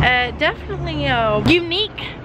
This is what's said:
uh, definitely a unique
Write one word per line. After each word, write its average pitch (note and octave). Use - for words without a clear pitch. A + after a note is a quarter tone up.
uh, B3
definitely E4
a A3+
unique F4